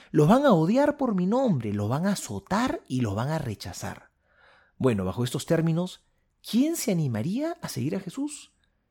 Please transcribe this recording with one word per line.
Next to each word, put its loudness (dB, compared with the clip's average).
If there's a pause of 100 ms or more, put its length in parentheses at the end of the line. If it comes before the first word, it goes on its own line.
(120)
los 6
van 6
a 6
odiar 4
por 0
mi 0
nombre, 0
los -2
van 0
a 2
azotar -4
y -2
los 0
van -2
a -2
rechazar". -10 (680)
Bueno, 2
bajo -2
estos -4
términos, 0 (420)
¿quién 2
se -2
animaría -2
a -10
seguir -4
a -6
Jesús? -10 (360)